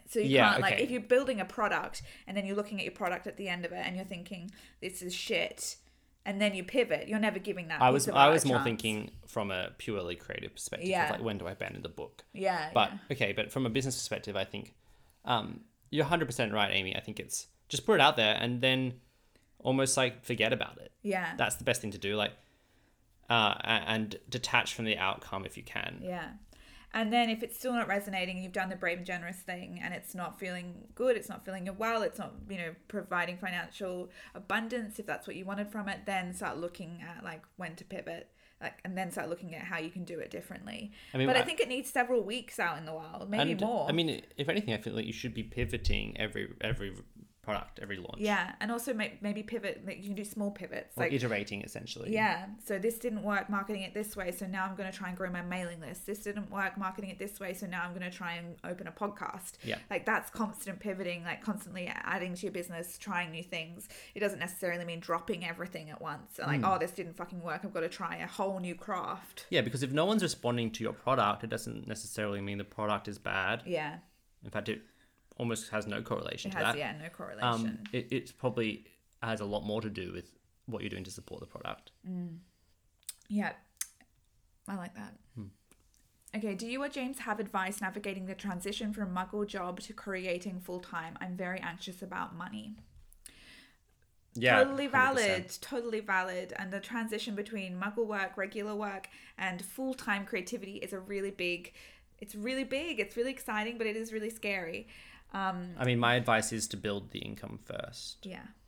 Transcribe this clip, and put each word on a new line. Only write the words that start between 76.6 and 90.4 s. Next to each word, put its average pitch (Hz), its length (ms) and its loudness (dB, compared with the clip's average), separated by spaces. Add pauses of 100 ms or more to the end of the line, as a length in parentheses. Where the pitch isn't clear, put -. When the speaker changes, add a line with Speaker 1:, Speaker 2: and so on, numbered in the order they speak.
Speaker 1:
has, 117 100 4
Speaker 2:
that. 143 40 -4
Speaker 1:
yeah, 123 180 -2
no 156 80 -12
Speaker 2:
Um, 170 60 -12
Speaker 1:
correlation. 110 680 0 (120)
Speaker 2:
it, 123 200 -2
it's 135 200 -2
probably 113 540 0 (360)
has 113 180 0
a 104 60 -2
lot 104 200 0
more 107 160 0
to 107 80 -4
do 95 240 -4
with 90 180 -10 (340)
what 107 160 -6
you're - 80 -4
doing 95 140 -6
to 92 80 -10
support - 300 -12
the - 60 -10
product. - 440 -10 (180)
Speaker 1:
Mm. 175 280 -6 (920)
Yeah. 208 240 0 (1120)
I 196 80 -6
like 180 200 -10
that. 101 180 -12 (220)
Speaker 2:
Hmm. 104 120 -10 (880)
Speaker 1:
Okay, 208 200 -2
do 202 100 -6
you 247 180 -4
or 285 60 -2
James 262 300 -4
have 214 200 -2
advice 202 420 -2
navigating 196 440 -4
the 190 80 -6
transition 202 600 -4
from 202 200 -2
muggle 196 320 0
job 180 360 -4
to 214 120 -12
creating 185 680 -4